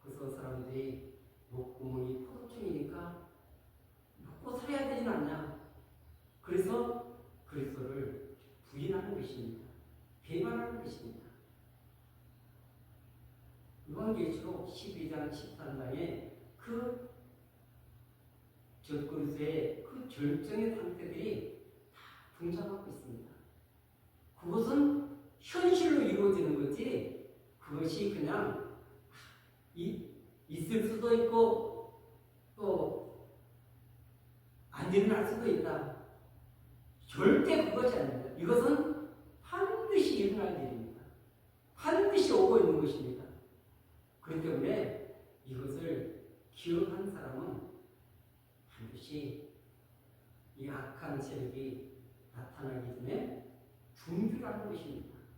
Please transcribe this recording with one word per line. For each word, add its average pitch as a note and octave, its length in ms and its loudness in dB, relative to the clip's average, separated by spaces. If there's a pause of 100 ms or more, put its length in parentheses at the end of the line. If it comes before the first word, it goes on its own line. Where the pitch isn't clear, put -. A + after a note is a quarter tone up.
그래서 C3+ 280 -10
사람들이 C3 840 -8 (360)
목구멍이 B2+ 760 -6
포도청이니까 E3+ 1000 -8 (1200)
먹고 B3 100 -6
살아야 C#4 320 -4
되진 A3+ 180 -2
않냐. D3+ 520 -4 (800)
그래서 A#3 760 0 (280)
그리스도를 C3+ 920 -8 (320)
부인하는 F#3+ 460 -4
것입니다. A2+ 520 -8 (560)
배반하는 F#3 580 -4
것입니다. - 460 -12 (2750)
요한계시록 F3+ 800 -2
십이 E3 400 -10
장 D3+ 220 -6
십삼 C#3 460 -12
장에 - 600 -6 (200)
그 A#3+ 520 -6 (1700)
적그리스도의 D3 1000 -2
그 - 260 -12
절정의 G#3+ 680 0
상태들이 - 880 -6 (280)
다 - 80 -20 (360)
등장하고 E3+ 540 -6
있습니다. - 400 -14 (1080)
그것은 C#4+ 800 4 (220)
현실로 F4 640 6
이루어지는 F3 580 4
거지, - 680 -2 (300)
그것이 E3 540 -2
그냥 - 640 -2 (960)
이-, F3 360 -4 (380)
있을 E3 360 0
수도 A3+ 300 4
있고 A3+ 640 6 (800)
또 - 520 0 (1700)
안 F3 160 0
일어날 G3+ 320 6
수도 A3+ 220 0
있다. - 500 0 (1120)
절대 - 640 6
그것이 - 260 4
아닙니다. - 400 -2
이것은 C#4 720 4 (320)
반드시 - 800 2
일어날 G3+ 340 2
일입니다. A#2 480 -6 (720)
반드시 G4 560 6
오고 A3+ 280 10
있는 - 200 8
것입니다. - 460 -2 (960)
그렇기 D#3+ 260 -4
때문에 - 720 0 (280)
이것을 C#3 800 -6 (260)
기억한 E3+ 540 0
사람은 - 640 -8 (1000)
반드시 - 800 -10 (1080)
이 C#3 140 -8
악한 C#3 500 -6
세력이 C3 760 -8 (380)
나타나기 B2+ 600 -8
전에 - 560 -6 (420)
준비를 G#3 520 -2
하는 G#3+ 240 -6
것입니다. E3+ 480 -10 (200)